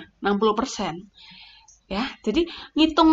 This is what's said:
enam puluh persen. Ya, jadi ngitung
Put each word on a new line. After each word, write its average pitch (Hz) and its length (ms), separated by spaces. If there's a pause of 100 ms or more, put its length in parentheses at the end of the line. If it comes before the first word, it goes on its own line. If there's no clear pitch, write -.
(220)
enam 202 160
puluh 214 160
persen. 202 560 (800)
Ya, 202 160 (160)
jadi 269 240 (320)
ngitung 320 360